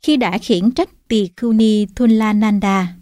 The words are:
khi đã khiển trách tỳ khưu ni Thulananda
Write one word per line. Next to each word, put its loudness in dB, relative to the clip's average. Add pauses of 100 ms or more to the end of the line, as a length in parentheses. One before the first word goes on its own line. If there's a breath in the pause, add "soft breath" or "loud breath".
khi 0
đã -2
khiển 0
trách -6
tỳ 0
khưu -2
ni 2 (100)
Thulananda 0